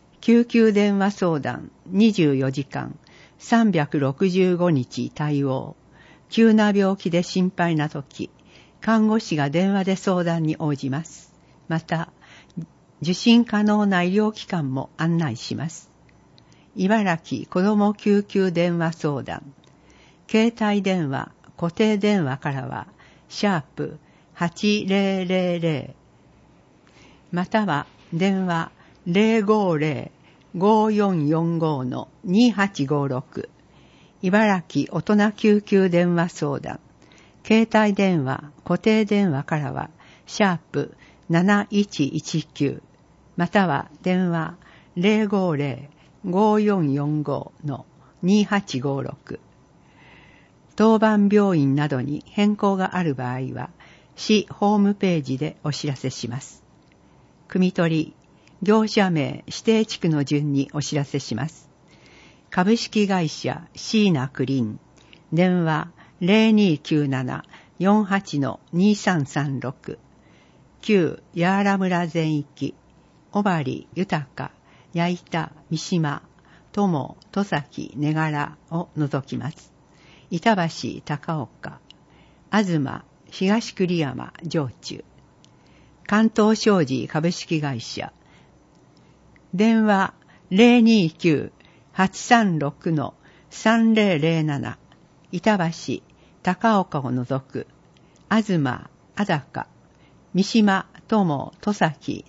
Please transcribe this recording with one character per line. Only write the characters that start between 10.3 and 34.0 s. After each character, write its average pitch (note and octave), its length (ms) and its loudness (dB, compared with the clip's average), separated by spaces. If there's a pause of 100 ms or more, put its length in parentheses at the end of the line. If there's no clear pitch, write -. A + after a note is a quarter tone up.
に D#3 160 0
応 D3 160 -2
じ C3+ 160 -6
ま D3 140 -6
す。 - 280 -20 (360)
ま D#3+ 120 -4
た、 - 300 -6 (880)
受 E3 140 -2
診 A#3 300 4
可 G#3+ 200 -2
能 G#3 220 2
な F#3 160 0
医 F3+ 120 0
療 G#3+ 180 0
機 - 140 -16
関 C#3+ 280 -4
も C3+ 220 -8
案 E3 220 0
内 D3 180 -2
し - 180 -10
ま C3+ 140 -6
す。 - 220 -16 (840)
茨 F#3+ 480 0
城 - 240 -8
子 - 160 -2
ど G#3 140 2
も G#3 160 2
救 G3+ 300 2
急 F#3+ 280 0
電 E3+ 280 0
話 E3 140 -2
相 D3 300 -4
談。 C#3 300 -12 (760)
携 A3+ 320 2
帯 G#3 220 0
電 F#3 280 -2
話、 - 220 -6 (240)
固 E3+ 140 -4
定 G#3+ 280 2
電 G3+ 260 2
話 C3+ 140 -4
か - 120 -6
ら C3+ 160 -6
は、 - 200 -10 (420)
シ - 180 -4
ャ F#3+ 120 0
ー D3 40 -4 (140)
プ D3 220 -8 (340)
八 G#3 540 -2
零 F#3+ 400 0
零 F3+ 340 -2
零。 D#3+ 340 -4 (1400)
ま F3 140 -2
た G#3+ 200 0
は、 D3 200 -2 (260)
電 F#3+ 340 0
話 E3+ 240 -4 (360)
零 G#3+ 360 2
五 G3+ 340 2
零 C#3+ 340 -4 (440)
五 G#3+ 360 4
四 G3 380 2
四 E3 300 0
五 D#3 260 -2
の B2+ 240 -8 (160)
二 A3 280 4
八 G3 340 -2
五 C#3+ 220 -2
六。 - 400 -8 (760)